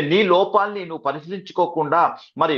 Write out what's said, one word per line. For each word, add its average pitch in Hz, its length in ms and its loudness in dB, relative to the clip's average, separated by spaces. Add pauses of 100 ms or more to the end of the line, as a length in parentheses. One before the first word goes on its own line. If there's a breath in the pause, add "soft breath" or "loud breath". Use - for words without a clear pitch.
(120)
నీ 185 80 4 (140)
లోపాల్ని 196 560 0
నువ్వు 160 180 -12
పరిశీలించుకోకుండా, 165 920 -2 (400 loud breath)
మరి 160 160 0